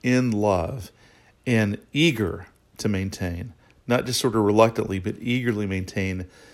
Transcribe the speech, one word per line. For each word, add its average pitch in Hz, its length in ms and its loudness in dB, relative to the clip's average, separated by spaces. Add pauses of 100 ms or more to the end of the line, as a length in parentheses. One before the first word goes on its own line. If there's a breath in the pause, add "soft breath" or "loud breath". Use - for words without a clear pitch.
in 127 300 2
love 104 600 0 (540 soft breath)
and 107 320 2 (160)
eager 110 540 0 (320)
to 110 100 0
maintain, 95 640 -4 (320 soft breath)
not 123 220 0
just 127 120 -2
sort 117 160 0
of 110 80 4
reluctantly, 107 540 4
but 104 240 -6
eagerly 120 460 -2
maintain 92 580 -4 (280 loud breath)